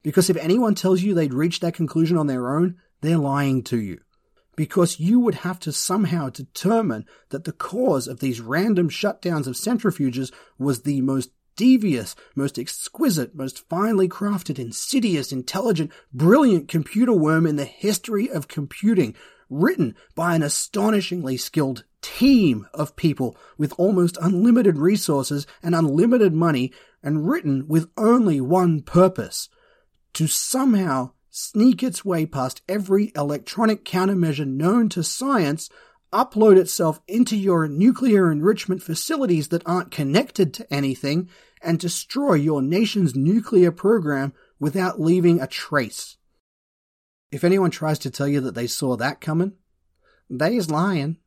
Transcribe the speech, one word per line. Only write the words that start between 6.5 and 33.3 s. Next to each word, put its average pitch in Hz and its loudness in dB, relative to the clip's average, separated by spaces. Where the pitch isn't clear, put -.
that 139 -10
the 147 -8
cause 185 -2
of 127 -12
these 123 -4
random 175 0
shutdowns 170 -4
of 131 -6
centrifuges 139 -2
was 127 -2
the 139 -2
most 135 -2
devious, 202 2
most 139 -4
exquisite, 156 -4
most 135 -12
finely 190 0
crafted, 185 -6
insidious, 156 -4
intelligent, 160 -2
brilliant 180 4
computer 220 0
worm 160 4
in 151 0
the 139 -2
history 208 -4
of 151 -8
computing, 160 -2
written 165 0
by 170 0
an 160 2
astonishingly 180 -2
skilled 135 -4
team 202 2
of - -6
people 135 -2
with 151 -2
almost 180 2
unlimited 196 4
resources 147 0
and 170 0
unlimited 175 4
money, 151 0
and 151 -2
written 151 -2
with 160 0
only 214 2
one 165 2
purpose, - 0
to 160 -2
somehow 185 0
sneak - 2
its 233 -4
way 170 0
past 131 -6
every 196 0
electronic 147 -2